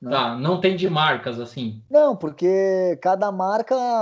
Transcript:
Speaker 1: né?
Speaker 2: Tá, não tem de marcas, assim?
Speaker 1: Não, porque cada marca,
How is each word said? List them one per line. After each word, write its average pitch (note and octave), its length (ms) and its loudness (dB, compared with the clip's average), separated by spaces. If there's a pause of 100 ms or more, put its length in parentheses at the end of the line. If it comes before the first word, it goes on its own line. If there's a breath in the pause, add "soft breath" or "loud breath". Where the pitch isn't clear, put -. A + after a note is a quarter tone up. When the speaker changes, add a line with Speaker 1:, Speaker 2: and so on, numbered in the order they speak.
Speaker 1:
né? B2+ 100 -10
Speaker 2:
Tá, A#2+ 260 0
não F3 240 0
tem F#3+ 140 2
de F3+ 140 -2
marcas, C#3 500 0
assim? A2+ 500 -8
Speaker 1:
Não, C#4+ 260 4
porque F#3 840 0
cada F#3+ 300 0
marca, G3+ 440 -2 (260)